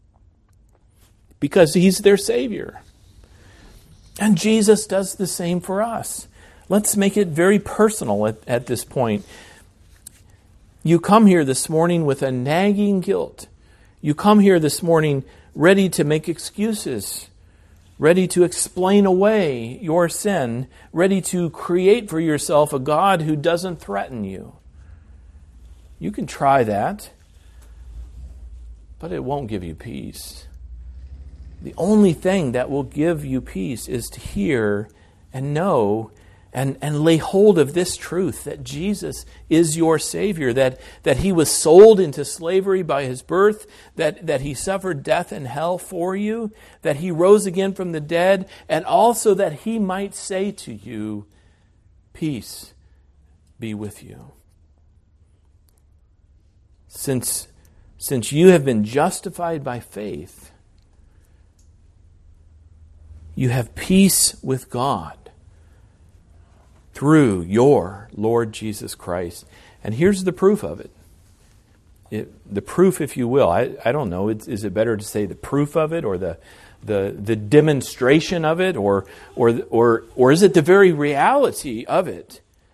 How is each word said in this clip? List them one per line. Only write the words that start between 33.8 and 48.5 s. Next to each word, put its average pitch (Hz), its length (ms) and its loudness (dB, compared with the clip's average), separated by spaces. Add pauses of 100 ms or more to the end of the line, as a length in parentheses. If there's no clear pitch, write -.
is 117 220 -6
to - 100 -18
hear 117 680 -2 (460)
and 135 200 -6
know 117 580 -2 (400)
and, 131 300 -4
and 147 220 -2
lay 165 140 6
hold 196 420 4
of 143 140 2
this 180 220 -2
truth 165 500 -6
that 147 180 -12
Jesus 139 600 -8 (260)
is 160 280 2
your 160 220 2
Savior, 160 540 -4
that, 131 260 0 (240)
that 139 140 0
he 175 140 0
was 165 200 2
sold 196 480 10
into 143 260 -2
slavery 190 560 -2
by 147 220 -2
his 127 180 -8
birth, 208 460 0 (300)
that, 156 280 -4
that 147 160 -2
he 143 140 -8
suffered 190 480 -6
death 160 280 -2
and 190 140 -10
hell 147 320 -6
for 185 380 -6
you, 214 360 -6 (300)
that 156 140 -2
he 175 160 -6
rose 190 340 4
again 190 280 -2
from 185 180 -8
the 160 80 -6
dead, 175 500 0 (180)